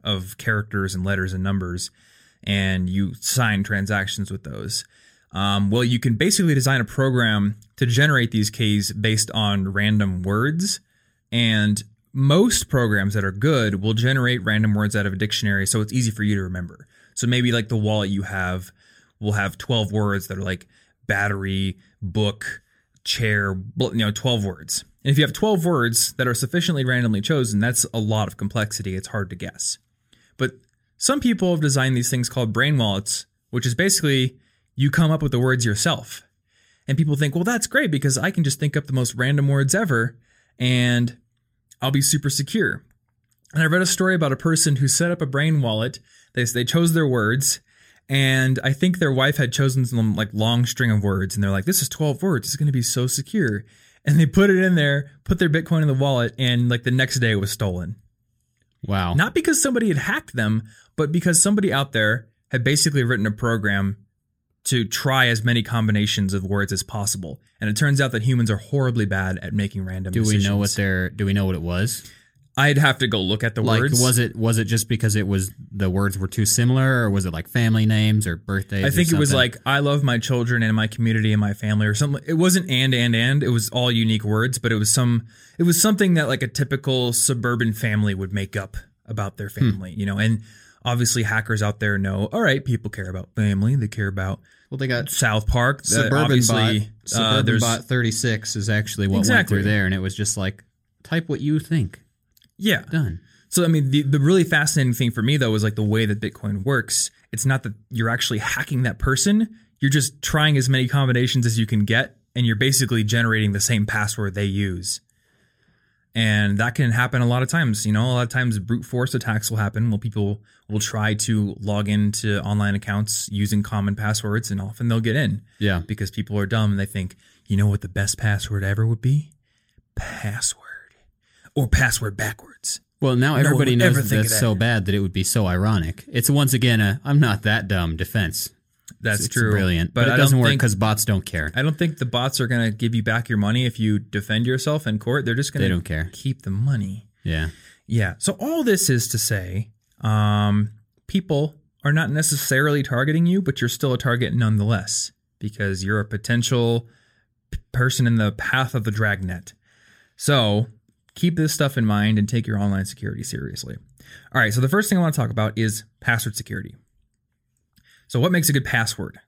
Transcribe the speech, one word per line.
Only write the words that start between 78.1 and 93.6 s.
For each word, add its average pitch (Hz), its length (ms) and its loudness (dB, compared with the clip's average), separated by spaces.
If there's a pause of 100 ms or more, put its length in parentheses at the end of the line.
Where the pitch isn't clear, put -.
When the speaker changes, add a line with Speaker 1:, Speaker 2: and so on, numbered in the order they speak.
Speaker 2:
or 85 80 -2
birthdays 98 480 -4
Speaker 1:
I - 60 2
Speaker 2:
or - 20 -2
Speaker 1:
think 170 220 2
it 156 40 2
was 147 120 2
Speaker 2:
something? 127 240 2
Speaker 1:
like, - 120 -16
"I 139 140 0
love 143 240 2
my 123 140 2
children 120 440 0
and 110 140 2
my 110 120 2
community 110 440 0
and 104 80 4
my 101 140 0
family," 107 340 0
or 104 80 2
something. 139 320 0
It 165 60 -2
wasn't 180 360 2
"and, 131 240 2
and, 120 220 2
and." 131 280 2
It 123 60 0
was 113 200 0
all 123 200 0
unique 110 360 0
words, 113 340 0
but 113 140 0
it - 20 0
was 107 160 0
some, 120 360 2 (300)
it 170 60 2
was 170 180 4
something 196 340 4
that, 151 120 0
like, 135 160 -2
a 113 60 -4
typical 131 640 -2
suburban 120 580 0
family 104 420 0
would 95 200 -6
make 98 240 -4
up 95 180 -10 (300)
about 104 320 -6
their 101 120 -8
Speaker 2:
Hmm. 123 220 0
Speaker 1:
family, 95 240 -6
you 101 100 -6
know? 101 120 -4
And 110 240 0 (420)
obviously 120 400 0
hackers 110 400 -2
out 104 160 -2
there 101 180 0
know, 98 360 -2
all 233 80 -2
right, 135 240 0
people 110 240 -4
care 92 200 -10
about 92 260 -10
family. 104 420 2